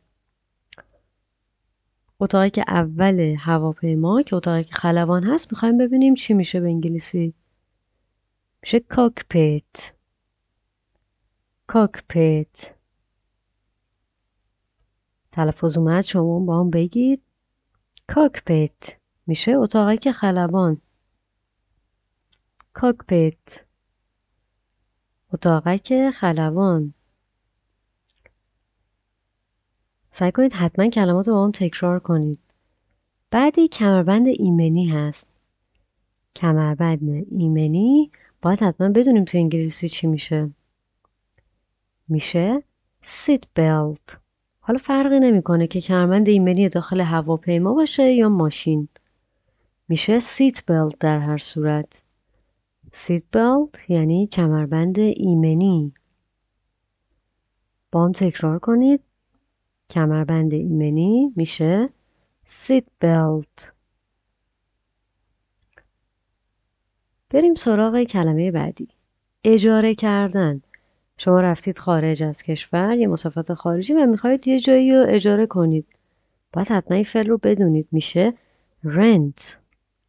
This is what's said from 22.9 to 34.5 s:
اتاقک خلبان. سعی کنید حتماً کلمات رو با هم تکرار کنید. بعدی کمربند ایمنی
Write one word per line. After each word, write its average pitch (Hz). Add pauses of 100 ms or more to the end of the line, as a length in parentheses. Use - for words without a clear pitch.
اتاقک 180
خلبان. 160 (3250)
سعی 180
کنید 262
حتماً 180
کلمات 196
رو 226
با 196
هم 208
تکرار 180
کنید. 151 (920)
بعدی 302
کمربند 202
ایمنی 170